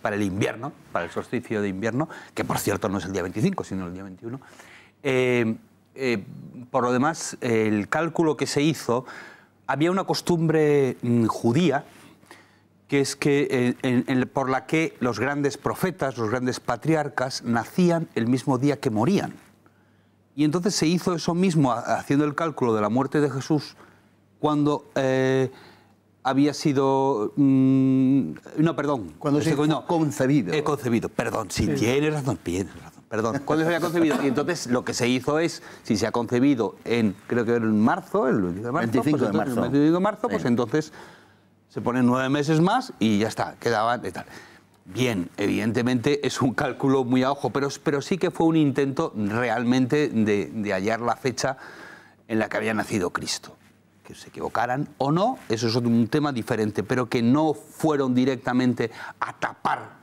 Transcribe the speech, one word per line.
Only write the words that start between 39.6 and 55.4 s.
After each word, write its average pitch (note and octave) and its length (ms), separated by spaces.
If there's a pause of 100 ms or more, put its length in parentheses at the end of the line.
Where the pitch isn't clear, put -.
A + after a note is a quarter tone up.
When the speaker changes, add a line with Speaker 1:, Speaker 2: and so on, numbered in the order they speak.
Speaker 1:
el B2 60
veinticinco D3 260
de F#3 60
marzo, G#3 240
Speaker 2:
Sí. - 40
Speaker 1:
pues D#3+ 140
entonces B2+ 480 (760)
se - 120
ponen A#2+ 240
nueve B2+ 240
meses D3 320
más A3+ 380
y G#2+ 200
ya A2 100
está, - 300
quedaban A#2 460
y F#2 60
tal. - 140 (600)
Bien, G2+ 520
evidentemente A#2 880
es - 140
un B2+ 120
cálculo C3+ 520
muy B2+ 180
a C3+ 80
ojo, C3+ 200
pero, C#3 180 (140)
pero C#3+ 180
sí F#3+ 160
que E3+ 140
fue E3 160
un D#3+ 100
intento C#3 580
realmente B2 920
de, G#2 440
de G#2 200
hallar G#2 280
la A#2 140
fecha C3 420 (720)
en A2 120
la G#2 100
que - 80
había A2 160
nacido G2 380
Cristo. - 420 (520)
Que - 100
se - 140
equivocaran A#2+ 580 (120)
o C3+ 120
no, G#3 260 (120)